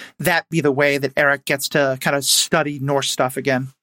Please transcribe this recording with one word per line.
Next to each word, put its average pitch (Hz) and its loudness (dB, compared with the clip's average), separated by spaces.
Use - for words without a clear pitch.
that 165 0
be 165 -2
the 147 2
way 143 2
that 135 -4
Eric 139 0
gets 143 -2
to 135 0
kind 147 0
of 139 -2
study 147 0
Norse 139 0
stuff 131 0
again. 131 -2